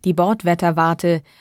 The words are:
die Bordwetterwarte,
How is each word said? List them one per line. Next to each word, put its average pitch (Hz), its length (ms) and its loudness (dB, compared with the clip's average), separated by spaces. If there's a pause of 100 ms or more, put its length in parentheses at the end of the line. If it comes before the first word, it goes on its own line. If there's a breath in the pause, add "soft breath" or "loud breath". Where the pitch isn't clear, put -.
die 185 80 2
Bordwetterwarte, 170 1080 0 (180 soft breath)